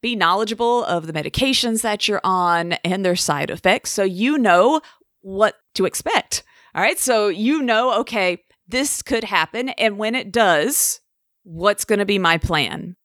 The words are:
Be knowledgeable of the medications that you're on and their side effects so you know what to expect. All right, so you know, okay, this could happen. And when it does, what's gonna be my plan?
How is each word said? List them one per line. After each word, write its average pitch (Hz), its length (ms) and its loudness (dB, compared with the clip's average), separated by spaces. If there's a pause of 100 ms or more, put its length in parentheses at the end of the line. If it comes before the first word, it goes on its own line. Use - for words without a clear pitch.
Be 240 160 -4
knowledgeable 220 680 0
of 170 220 -4
the 160 60 -10
medications 226 680 -2
that 214 260 -2
you're 202 160 -2
on 175 480 0 (120)
and 185 200 -2
their 180 120 2
side 147 340 -2
effects - 400 0
so 208 120 -2
you 202 360 0
know 226 420 6 (400)
what 196 360 0 (180)
to 190 100 0
expect. - 580 -4 (320)
All - 60 -4
right, 226 180 0
so 220 300 0
you 220 320 0
know, 247 400 0
okay, 185 380 -2 (280)
this 262 360 -2
could 226 220 -2
happen. 202 440 0
And 214 300 -2
when 220 160 -2
it 220 180 -6
does, 202 680 2 (420)
what's 180 420 -2
gonna 208 220 0
be 202 120 0
my 165 200 2
plan? 165 680 -4